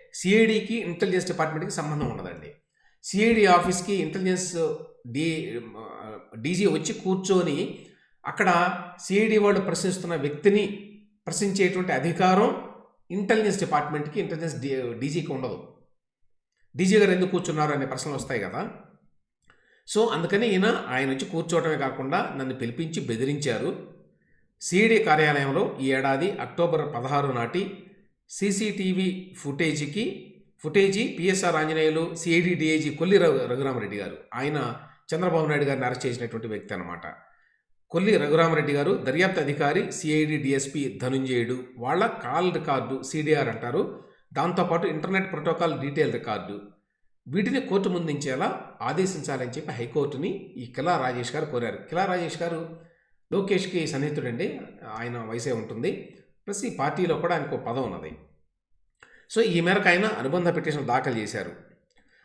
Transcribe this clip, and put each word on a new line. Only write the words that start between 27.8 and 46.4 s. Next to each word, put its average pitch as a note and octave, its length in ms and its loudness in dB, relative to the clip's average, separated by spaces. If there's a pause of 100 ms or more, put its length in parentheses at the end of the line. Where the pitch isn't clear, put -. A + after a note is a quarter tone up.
సీసీటీవీ F#3+ 1080 -2
ఫుటేజీకి, D3+ 960 -4 (240)
ఫుటేజీ G3 600 2
పిఎస్ఆర్ F#3 360 2
ఆంజనేయులు, D#3 600 0
సిఐడి F3 380 2
డీఐజీ D#3 360 0
కొల్లి F#3 280 4
రఘు-, C#3 300 4
రఘురామరెడ్డి B2 500 -2
గారు, F#2+ 200 -6 (160)
ఆయన C3 420 -2 (400)
చంద్రబాబు E3 320 2
నాయుడు C#3+ 180 2
గారిని C3 200 0
అరెస్ట్ B2 200 -4
చేసినటువంటి A#2 420 -4
వ్యక్తి G#2+ 260 -8
అనమాట. F2 280 -8 (880)
కొల్లి F#3+ 280 4
రఘురామరెడ్డి D3+ 560 4
గారు C#3+ 180 2
దర్యాప్తు F#3 480 2
అధికారి, D3 520 0
సిఐడి D3+ 460 0
డిఎస్పీ C3+ 640 -2
ధనుంజయుడు, B2+ 600 0 (140)
వాళ్ళ D3 280 0
కాల్ E3+ 480 0
రికార్డు, C3 500 -2
సీడీఆర్ D3 460 0
అంటారు, A#2+ 540 -4 (300)
దాంతోపాటు E3 540 0
ఇంటర్నెట్ F3+ 440 -2
ప్రోటోకాల్ D#3+ 480 0
డీటెయిల్ C#3+ 340 0
రికార్డు, G2+ 480 -6 (640)